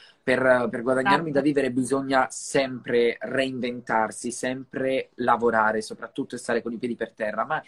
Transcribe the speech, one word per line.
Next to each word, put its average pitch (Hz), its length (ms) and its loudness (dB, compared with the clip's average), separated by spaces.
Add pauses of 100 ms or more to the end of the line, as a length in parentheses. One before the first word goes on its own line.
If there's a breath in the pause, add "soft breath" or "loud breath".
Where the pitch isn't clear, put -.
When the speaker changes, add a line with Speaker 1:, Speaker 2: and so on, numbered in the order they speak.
(220 loud breath)
Speaker 1:
per, 127 500 4
per 120 100 -6
guadagnarmi 156 500 2
Speaker 2:
Bravo. - 0 -
Speaker 1:
da 139 100 2
vivere 135 300 2
bisogna 131 580 2
sempre 120 920 0
reinventarsi, 123 1120 -2
sempre 131 840 -4
lavorare, 110 680 2
soprattutto 117 540 -10
e - 20 -8
stare 117 240 -2
con 120 100 -6
i 113 60 -8
piedi 117 180 -4
per 110 180 -6
terra, 110 320 -4
ma 151 220 -4